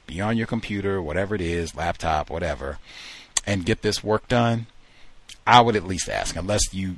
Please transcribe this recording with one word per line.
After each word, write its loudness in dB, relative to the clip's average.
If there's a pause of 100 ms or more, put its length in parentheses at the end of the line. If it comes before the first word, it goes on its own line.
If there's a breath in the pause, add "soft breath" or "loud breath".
be -8
on 0
your 0
computer, -2
whatever -2
it -2
is, -2
laptop, -2
whatever, -4 (680 loud breath)
and 0
get 0
this -2
work 0
done, 2 (800 soft breath)
I 10
would 4
at 0
least -4
ask, -4
unless 0
you, -4